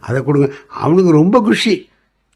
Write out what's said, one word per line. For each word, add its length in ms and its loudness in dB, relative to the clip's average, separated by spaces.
அதை 220 -6
கொடுங்க." 320 -2
அவனுக்கு 420 0
ரொம்ப 300 4
குஷி. 340 0